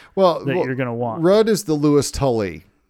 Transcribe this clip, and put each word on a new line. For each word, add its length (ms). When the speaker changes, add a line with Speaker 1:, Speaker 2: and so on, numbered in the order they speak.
Speaker 1:
Well, 300
Speaker 2:
that 100
Speaker 1:
well, 100
Speaker 2:
you're 100
gonna 180
want. 300
Speaker 1:
Rudd 260
is 160
the 80
Lewis 380
Tully 540